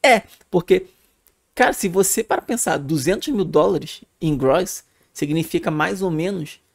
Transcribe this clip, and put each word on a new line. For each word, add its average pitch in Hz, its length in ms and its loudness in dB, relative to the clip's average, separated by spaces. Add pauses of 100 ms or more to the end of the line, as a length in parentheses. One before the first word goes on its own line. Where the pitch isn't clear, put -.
É, 254 180 6 (300)
porque, 185 340 2 (680)
cara, 285 180 2
se 202 160 -2
você 196 340 0
para - 200 -2
pensar, 208 340 -2
duzentos 147 520 -2
mil 208 140 0
dólares 156 600 0 (180)
em 151 160 0
gross 139 460 0 (280)
significa 160 600 -2
mais 170 320 -2
ou 180 80 -2
menos 165 480 -6 (160)